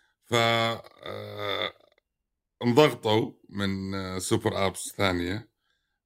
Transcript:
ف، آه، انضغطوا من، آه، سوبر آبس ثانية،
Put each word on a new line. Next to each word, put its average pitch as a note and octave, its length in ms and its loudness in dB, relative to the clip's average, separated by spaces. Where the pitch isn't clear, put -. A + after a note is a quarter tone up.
ف، A2 80 -4
آه، G#2 1400 -2
انضغطوا A#2+ 680 4
من، F#2+ 460 -4
آه، F#2 240 -6
سوبر G2 480 0
آبس - 300 -6
ثانية، F#2 520 -2